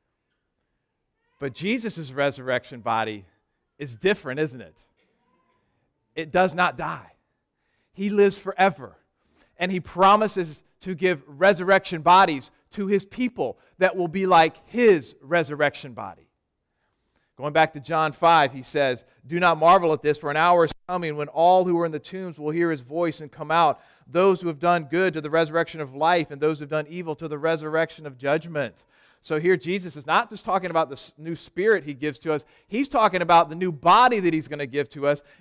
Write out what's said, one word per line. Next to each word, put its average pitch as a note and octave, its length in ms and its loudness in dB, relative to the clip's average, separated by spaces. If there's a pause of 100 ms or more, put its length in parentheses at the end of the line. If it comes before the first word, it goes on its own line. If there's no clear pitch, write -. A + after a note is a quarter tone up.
(1400)
But C3+ 160 -8
Jesus' F#3+ 560 -6
resurrection B2+ 720 -4
body A2 440 -4 (540)
is C3+ 160 -14
different, D3+ 440 -4
isn't C3 220 -6
it? D#2+ 160 -20 (1400)
It D#3 180 -10
does F3+ 220 2
not E3 240 -2
die. D#3 360 -10 (800)
He G3+ 180 -4
lives G3+ 260 4
forever. F3 580 -2 (600)
And F3+ 140 -4
he F3+ 80 -2
promises F#3+ 840 2 (180)
to F#3 120 -10
give E3 320 -2
resurrection F3+ 760 0
bodies E3+ 480 4 (200)
to G3+ 140 -8
his G3 200 0
people A3+ 520 -6 (220)
that F#3 160 0
will F3+ 120 -2
be F#3+ 200 -4
like E3 280 4 (120)
his G3+ 520 2
resurrection C#3+ 720 -4
body. G2 340 -16 (1120)
Going C#3+ 160 -6
back D#3+ 200 4
to D3+ 60 -14
John D#3 320 -2
five, D#3+ 400 4
he C3 100 -14
says, C3 420 -2 (220)
"Do E3 140 -8
not F3 180 2
marvel E3+ 360 6
at D3 100 -4
this, D3 160 0
for D#3 100 -6
an D3 80 -2
hour E3+ 280 4
is D3+ 60 0 (160)
coming F3 280 -6
when D3 120 -8
all F3+ 380 4
who F3 140 0
are E3+ 80 0
in D#3+ 40 -8
the D3+ 60 -6
tombs F#3 400 -14
will D3+ 140 -6
hear E3+ 180 0
his D3 120 -4
voice D#3 380 -4
and D3+ 120 -18
come D#3 180 -12
out, D#3+ 300 2 (260)
those F3+ 360 2
who F3+ 60 -8
have D3+ 120 -6
done E3+ 240 2
good E3+ 320 0
to D#3+ 60 -6
the D3 80 -8
resurrection D#3+ 520 -2
of C3+ 140 -12
life, E3 340 0
and C#3 100 -14
those D3+ 200 -2
who D3+ 40 -14
have C#3 60 -12
done D3+ 180 -4
evil E3 280 -10
to E3 120 -12
the D3 120 -10
resurrection D#3 680 -2
of C3 120 -16
judgment." D3 680 -6 (380)
So D#3 160 -4
here F3+ 160 2
Jesus E3+ 420 -6
is C3+ 100 -16
not G#3+ 240 0
just G#3 120 -16
talking F#3 280 -2
about D#3+ 180 0
the C#3 60 -14
s-, - 200 -16
new D#3+ 200 -10
spirit F#3+ 480 -2
he D3 100 -12
gives C#3 260 -8
to D#3+ 140 -4
us. D3 100 -4 (240)
He's C4 200 -4
talking G3 340 0
about E3+ 280 4
the D#3 60 -12
new F3+ 160 -4
body G#3+ 480 4
that E3+ 140 0
he's D#3 140 -4
gonna D3 180 -8
give C3+ 240 -4
to C#3+ 160 -8
us. D3 160 0 (200)